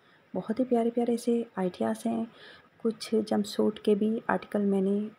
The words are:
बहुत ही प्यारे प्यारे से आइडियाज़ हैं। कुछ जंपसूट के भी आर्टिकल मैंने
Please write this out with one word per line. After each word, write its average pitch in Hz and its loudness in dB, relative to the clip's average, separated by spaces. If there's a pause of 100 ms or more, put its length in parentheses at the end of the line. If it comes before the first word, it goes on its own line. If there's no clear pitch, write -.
(340)
बहुत 202 -4
ही 262 2
प्यारे 233 2
प्यारे 240 0
से 233 0 (140)
आइडियाज़ 214 -2
हैं। 226 -2 (560)
कुछ - -4
जंपसूट 214 0
के 214 4
भी 214 2 (180)
आर्टिकल 208 -2
मैंने 196 2 (200)